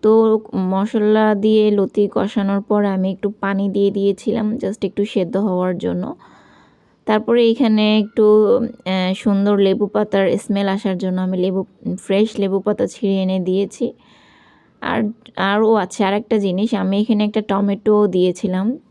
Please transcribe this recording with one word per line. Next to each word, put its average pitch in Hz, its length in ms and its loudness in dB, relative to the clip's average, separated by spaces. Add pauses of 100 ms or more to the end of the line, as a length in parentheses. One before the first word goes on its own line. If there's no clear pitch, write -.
তো 220 380 4 (140)
মশলা 208 800 0
দিয়ে 214 360 2
লতি 202 440 0
কষানোর 196 460 -2
পর 208 240 0
আমি 190 260 0
একটু 196 200 -4 (100)
পানি 196 280 -2
দিয়ে 196 220 0
দিয়েছিলাম, 208 680 -2
just 202 300 -6
একটু 202 180 -2
সেদ্ধ 196 320 -2
হওয়ার 185 420 -2
জন্য। 180 380 -6 (920)
তারপরে 226 440 2
এখানে 214 480 2
একটু, 214 580 4
আহ, 185 580 -4
সুন্দর 202 440 0
লেবু 190 280 2
পাতার 208 520 0
স্মেল 196 300 -2
আসার 190 300 -2
জন্য 185 220 -4
আমি 185 160 -2
লেবু, 185 280 -2 (320)
ফ্রেশ 208 420 -2
লেবু 196 220 -2
পাতা 208 260 -2
ছিঁড়ে 196 360 -2
এনে 185 180 -2
দিয়েছি। 185 520 -4 (880)
আর, - 220 -4 (340)
আর 196 260 0
ও 220 120 4
আচ্ছা, 190 340 -2
আর 196 60 0
একটা 220 240 -2
জিনিস, 202 360 -2
আমি 190 260 0
এখানে 214 240 2
একটা 214 160 -2
টমেটো 208 680 0
দিয়েছিলাম 185 720 0 (120)